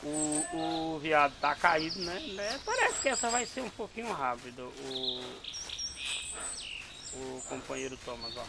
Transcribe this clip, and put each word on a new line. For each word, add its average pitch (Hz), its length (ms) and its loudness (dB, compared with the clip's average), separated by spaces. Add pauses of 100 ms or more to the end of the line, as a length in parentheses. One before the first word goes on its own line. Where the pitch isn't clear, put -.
o, 160 880 2
o 156 60 -2
viado 147 400 8
tá 147 140 4
caído, 170 460 4
né? 175 200 -2 (140)
Né? 208 300 -2
Parece 453 360 4
que 269 80 2
essa 240 220 2
vai 240 160 2
ser 262 160 -4
um 220 80 -4
pouquinho 220 420 -6
rápido, 123 500 -2
o, 131 580 -4 (1900)
o 131 340 -6
companheiro 131 560 -4
Thomas, 120 320 -6
ó. 120 120 -4